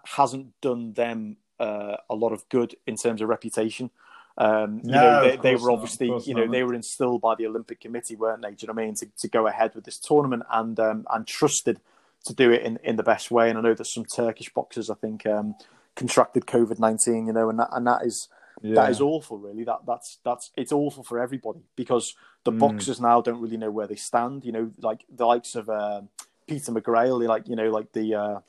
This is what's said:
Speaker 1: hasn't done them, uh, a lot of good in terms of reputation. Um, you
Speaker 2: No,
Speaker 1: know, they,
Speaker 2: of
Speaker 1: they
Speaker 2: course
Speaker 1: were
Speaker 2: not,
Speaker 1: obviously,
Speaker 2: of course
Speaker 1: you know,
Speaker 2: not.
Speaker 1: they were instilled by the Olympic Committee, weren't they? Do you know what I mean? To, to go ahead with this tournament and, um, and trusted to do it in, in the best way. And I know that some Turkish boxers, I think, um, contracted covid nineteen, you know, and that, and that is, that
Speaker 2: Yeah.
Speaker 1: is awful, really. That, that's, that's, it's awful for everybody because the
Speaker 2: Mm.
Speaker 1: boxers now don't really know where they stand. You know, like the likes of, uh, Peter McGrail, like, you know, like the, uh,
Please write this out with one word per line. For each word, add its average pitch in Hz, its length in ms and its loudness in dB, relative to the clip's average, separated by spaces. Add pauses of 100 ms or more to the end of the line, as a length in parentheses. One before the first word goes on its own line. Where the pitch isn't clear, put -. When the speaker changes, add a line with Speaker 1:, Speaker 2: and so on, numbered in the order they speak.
Speaker 1:
hasn't 135 560 0
done 120 320 -4
them, 113 440 -4 (220)
uh, 104 380 -4 (120)
a 123 60 -4
lot 110 180 2
of 104 160 -10
good 120 260 0 (120)
in 110 80 -6
terms 113 260 -2
of 110 80 -2
reputation. 113 600 -2 (460)
Um, 107 460 2
you 120 80 -4
Speaker 2:
No, 139 100 6
Speaker 1:
know, 147 200 8
they, 127 140 6
Speaker 2:
of 131 80 -10
Speaker 1:
they 131 80 6
Speaker 2:
course 123 100 2
Speaker 1:
were 123 80 2
Speaker 2:
not, 123 60 6
Speaker 1:
obviously, 120 320 -4
Speaker 2:
of 120 60 0
course 117 140 -6
Speaker 1:
you 135 60 -4
know, 117 120 2
Speaker 2:
not. 117 60 -2
Speaker 1:
they 127 120 2
were 123 100 -2
instilled 123 480 -2
by 113 140 4
the 113 100 -4
Olympic 113 360 -8
Committee, 117 340 -10
weren't 110 260 -2
they? 107 100 -8
Do 101 100 -20
you 110 60 -12
know 110 60 -8
what 113 80 -4
I 110 40 -2
mean? 110 100 -6
To, 107 100 -8 (140)
to - 80 -6
go 113 180 2
ahead 110 300 0
with 110 80 -16
this - 160 -16
tournament 139 500 2
and, 113 300 -2
um, 110 320 0
and 110 160 -4
trusted - 520 0 (460)
to 123 80 -10
do 120 180 6
it 117 120 4
in, 117 200 -4
in 117 120 -2
the 110 80 -2
best - 260 2
way. 117 200 4
And 113 100 -2
I - 20 -4
know 113 140 4
that 110 100 -10
some 113 200 -8
Turkish - 460 -4
boxers, - 380 -6
I 104 60 -4
think, 110 320 -6
um, 107 260 -2 (420)
contracted - 520 2
covid 113 320 2
nineteen, 113 480 2
you 110 60 -2
know, 113 180 2
and 113 80 -2
that, 120 140 0
and 120 120 -2
that 123 180 2
is, - 240 -4 (360)
that 107 100 -2 (120)
Speaker 2:
Yeah. - 40 2
Speaker 1:
is 113 100 0
awful, 147 380 -2
really. 101 280 -12
That, 117 200 -4
that's, - 400 -8
that's, 120 320 -4
it's 127 140 -4
awful 143 320 -2
for 120 160 -6
everybody 120 420 -6 (140)
because 120 400 -2 (280)
the 120 80 2
Speaker 2:
Mm. 110 60 -2
Speaker 1:
boxers 113 420 2
now 120 220 4
don't 117 180 -2
really 113 180 -6
know 110 120 -4
where 107 160 -4
they 101 100 -8
stand. 123 480 -4
You 120 80 -6
know, 113 280 -4
like 113 260 -4 (100)
the 117 120 2
likes 120 260 2
of, 110 160 -8
uh, 104 320 -4 (460)
Peter 143 240 -6
McGrail, 117 560 2
like, 110 200 0
you 123 80 -4
know, 113 160 2
like 110 220 -2
the, 110 200 -2
uh, 104 360 -2